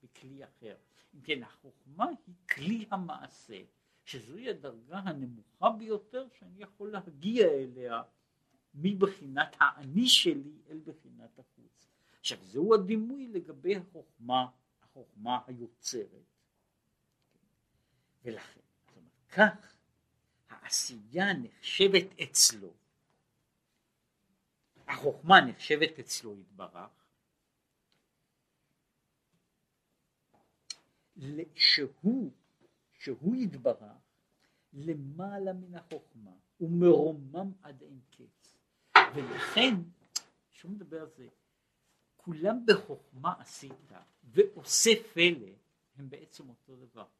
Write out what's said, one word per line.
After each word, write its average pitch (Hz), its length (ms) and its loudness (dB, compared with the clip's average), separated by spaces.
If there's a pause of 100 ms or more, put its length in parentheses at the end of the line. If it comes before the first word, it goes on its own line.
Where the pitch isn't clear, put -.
בכלי 135 420 -20
אחר. 104 320 -18 (380)
אם 143 60 -20
כן, 135 220 -6
החוכמה 139 640 -10 (200)
היא 175 80 -20 (200)
כלי 202 360 -6
המעשה, 143 720 -12 (420)
שזוהי 147 440 -14
הדרגה 139 500 -12
הנמוכה 143 720 -2
ביותר 220 560 -8 (120)
שאני 185 240 -20
יכול 202 300 -14
להגיע 190 540 2
אליה, 127 560 0 (720)
מבחינת 156 840 -2
האני 147 460 2
שלי 151 520 0 (120)
אל 156 140 -14
בחינת 120 540 -20
החוץ. - 500 -20 (320)
עכשיו, - 220 -8
זהו 139 320 2
הדימוי 220 520 0
לגבי 175 500 -6
החוכמה, 127 680 -4 (360)
החוכמה 120 640 -8
היוצרת. 120 880 -14 (1900)
ולכן, - 360 -14 (240)
זאת - 120 -20
אומרת, - 160 -20 (160)
כך - 460 4 (760)
העשייה 127 840 -4
נחשבת 185 880 0
אצלו, 98 500 2 (2250)
החוכמה 143 520 6
נחשבת 151 580 -2
אצלו 113 380 -10
יתברך, 95 680 -20 (4000)
ל-, 147 260 -10 (120)
שהוא, 175 800 0 (600)
שהוא 147 440 -4
יתברך 131 560 -2 (800)
למעלה 165 800 -10
מן 180 220 -14
החוכמה, 131 560 -18 (300)
ומרומם 160 920 4 (100)
עד 143 200 -20
אין 143 180 -20 (100)
קץ. - 480 -20 (560)
ולכן, 208 600 0 (760)
כשהוא - 200 -18
מדבר 165 300 -12
על 156 100 -16
זה, 123 180 -20 (880)
"כולם 196 500 -4
בחוכמה 165 720 -2
עשית", - 540 -20 (320)
ועושה 165 640 2 (240)
פלא, 160 380 2 (440)
הם 135 140 -16
בעצם 143 380 -20
אותו 127 280 -20
דבר. 117 300 -20 (120)